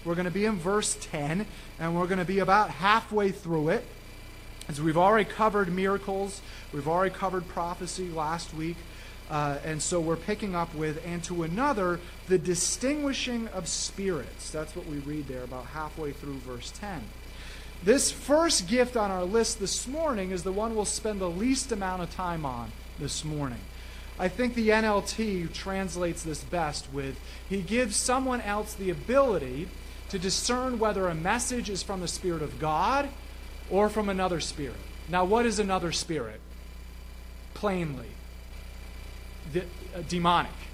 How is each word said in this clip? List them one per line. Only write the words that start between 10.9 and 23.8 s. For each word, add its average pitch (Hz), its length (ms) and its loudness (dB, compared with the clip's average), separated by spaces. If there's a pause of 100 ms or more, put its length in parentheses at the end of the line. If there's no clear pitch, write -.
"And 170 200 -4
to 170 180 -2
another, 180 580 2 (280)
the 185 100 6
distinguishing 240 1120 0
of 180 200 -6
spirits." - 840 -4
That's 156 240 -6
what 175 100 -8
we 151 120 -4
read 143 300 -4
there 127 160 -6
about 123 240 -8
halfway 151 440 -6
through 139 260 -8
verse 123 320 -8
ten. 175 360 -8 (760)
This 254 280 6
first 302 560 4
gift 247 280 4
on 208 140 2
our 185 140 0
list 226 360 2
this - 280 -2
morning 254 420 0
is 185 140 -2
the 190 80 0
one 220 240 0
we'll 208 100 2
spend 214 340 -2
the 180 120 0
least 240 400 2
amount 185 320 -2
of 165 100 -6
time 175 320 -2
on 120 260 -4 (280)
this 143 240 -4
morning. 143 380 -2 (580)